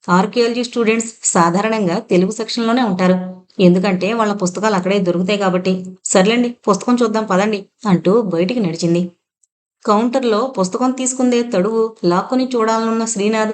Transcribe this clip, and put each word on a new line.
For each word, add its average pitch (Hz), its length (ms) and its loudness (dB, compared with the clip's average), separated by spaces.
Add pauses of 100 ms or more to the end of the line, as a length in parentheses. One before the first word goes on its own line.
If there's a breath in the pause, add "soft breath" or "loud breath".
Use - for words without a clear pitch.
ఆర్కియాలజీ 240 540 2
స్టూడెంట్స్ 226 500 -2 (100)
సాధారణంగా 196 760 0
తెలుగు 185 320 0
సెక్షన్‌లోనే 226 520 -2
ఉంటారు, 185 340 2 (420)
ఎందుకంటే 185 540 4
వాళ్ళ 214 200 0
పుస్తకాలు 202 420 -2
అక్కడే 185 240 0
దొరుకుతాయి 185 400 0
కాబట్టి. 185 460 0 (200)
సర్లేండి, 226 440 2
పుస్తకం 240 520 0
చూద్దాం 220 240 0
పదండి" 196 400 0 (220)
అంటూ 185 340 2
బయటికి 185 380 -2
నడిచింది. 175 520 0 (720)
కౌంటర్లో 240 760 0
పుస్తకం 233 320 0
తీసుకుందే 254 520 0
తడువు 220 520 -2 (100)
లాక్కొని 190 400 0
చూడాలనున్న 226 600 -2
శ్రీనాథ్ 214 480 -2